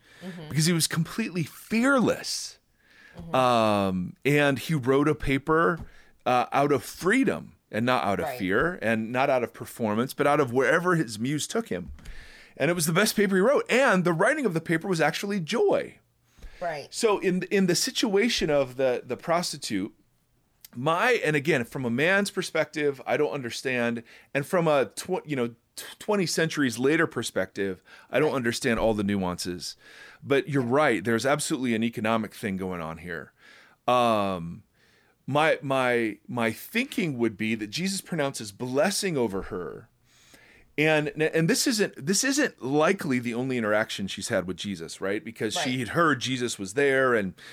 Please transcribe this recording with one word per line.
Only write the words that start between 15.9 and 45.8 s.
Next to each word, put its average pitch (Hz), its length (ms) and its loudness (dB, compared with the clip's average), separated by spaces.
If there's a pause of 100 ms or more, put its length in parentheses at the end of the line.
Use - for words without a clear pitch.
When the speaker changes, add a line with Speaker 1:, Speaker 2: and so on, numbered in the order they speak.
Speaker 1:
Right. 156 300 -8
Speaker 2:
So 214 260 2
in, 185 320 2
in 196 160 4
the 175 100 4
situation 214 760 2
of 135 240 2
the, 127 280 2
the 123 140 -6
prostitute, 156 720 -2 (840)
my, 175 500 2
and 151 100 2
again, 143 280 2
from 135 200 -8
a 120 60 0
man's 180 400 2
perspective, 151 800 -2
I 120 100 0
don't 147 140 2
understand. 120 720 -2 (320)
And 139 100 -2
from 175 220 2
a 143 180 4 (100)
tw-, - 300 -6
you 147 100 -6
know, 120 120 0 (280)
t-, - 100 -14 (140)
twenty 202 280 0
centuries 147 500 0
later 151 300 4
perspective, 98 760 -4 (300)
I 123 80 2
don't 151 100 4
Speaker 1:
Right. 123 60 -2
Speaker 2:
understand 117 440 0
all 110 140 2
the 104 100 -2
nuances. 90 720 -4 (480)
But 135 240 0
you're 139 140 0
right. 120 420 2
There's 113 220 0
absolutely 139 480 0
an 110 100 0
economic 113 520 -2
thing 98 200 -6
going 92 240 -6
on 80 200 -8
here. 85 340 -12 (540)
Um, 101 760 0 (640)
my, 147 340 2
my, 123 560 0 (100)
my 117 240 -2
thinking 190 680 -4
would 113 200 0
be 110 180 -2
that 107 140 -6
Jesus 185 320 -4
pronounces 139 500 -6
blessing 143 680 -2
over 98 260 0
her. 87 440 -10 (880)
And, 151 320 4
and 160 400 0
this - 180 2
isn't, 208 380 -2
this 196 180 0
isn't 269 400 0
likely 147 560 2
the 117 140 -4
only 127 240 -2
interaction 107 500 0
she's - 220 -8
had 92 180 0
with 90 100 -6
Jesus, 82 420 -10
right? 98 240 -2
Because 113 300 -6
she 143 180 -2
Speaker 1:
Right. 127 80 -4
Speaker 2:
had 117 100 -4